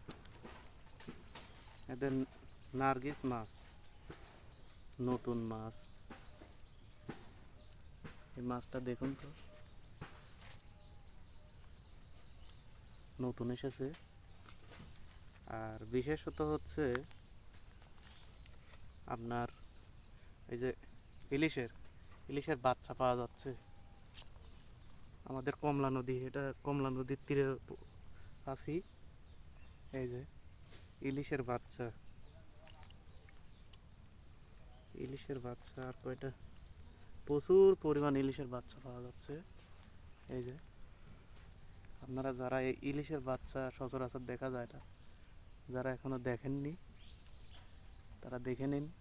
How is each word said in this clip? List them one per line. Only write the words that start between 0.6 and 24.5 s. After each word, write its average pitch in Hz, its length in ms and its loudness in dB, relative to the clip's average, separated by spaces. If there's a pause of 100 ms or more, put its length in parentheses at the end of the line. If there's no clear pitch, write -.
এদের 131 360 4 (500)
নার্গিস 135 500 6
মাছ, 120 240 2 (1500)
নতুন 123 360 6
মাছ। 110 360 0 (2750)
এই 123 60 0
মাছটা 123 360 0
দেখুন 127 420 2
তো, 147 100 -8 (4000)
নতুন 123 300 2
এসেছে। 135 420 0 (1500)
আর 110 380 -4
বিশেষত 127 560 2
হচ্ছে 151 640 4 (2000)
আপনার 117 400 2 (1000)
এই 123 80 0
যে 123 160 4 (580)
ইলিশের, 139 380 6 (600)
ইলিশের 143 280 4
বাচ্চা 127 360 6
পাওয়া 127 220 8
যাচ্ছে। 123 400 0 (1700)